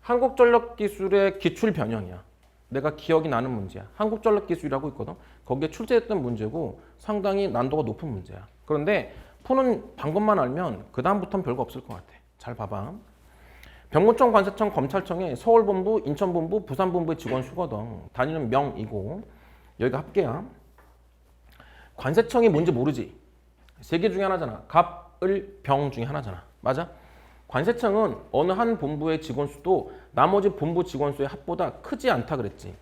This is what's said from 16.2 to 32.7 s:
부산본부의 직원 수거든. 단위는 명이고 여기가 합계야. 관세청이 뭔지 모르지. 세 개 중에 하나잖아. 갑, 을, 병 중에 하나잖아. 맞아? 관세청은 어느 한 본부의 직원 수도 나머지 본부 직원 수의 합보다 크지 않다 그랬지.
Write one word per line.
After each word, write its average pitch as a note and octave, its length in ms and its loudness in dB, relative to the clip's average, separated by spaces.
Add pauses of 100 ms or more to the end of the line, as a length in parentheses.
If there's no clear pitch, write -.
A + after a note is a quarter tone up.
부산본부의 E3+ 520 -2
직원 B2+ 240 -4
수거든. A#2 580 -8 (120)
단위는 C#3+ 380 -2
명이고 A#2 720 -4 (560)
여기가 B2 200 0
합계야. D#3 460 -2 (1500)
관세청이 A3+ 520 4
뭔지 E3 240 4
모르지. B2 500 -2 (580)
세 E3 180 -4
개 G3 120 2
중에 F#3 120 -2
하나잖아. E3 440 -4
갑, - 560 0
을, G3 400 -4
병 C#3 280 2
중에 - 140 -6
하나잖아. A#2+ 380 -8 (180)
맞아? D#3 300 -2 (580)
관세청은 G#3+ 680 2 (160)
어느 E3 200 4
한 A3+ 260 0
본부의 D3+ 420 -2
직원 C#3+ 260 -4
수도 - 460 0 (200)
나머지 F#3+ 360 4
본부 E3+ 360 0
직원 C#3+ 280 -2
수의 C#3 160 -4
합보다 - 460 -6
크지 - 360 -4
않다 C#3+ 260 0
그랬지. G2+ 460 -8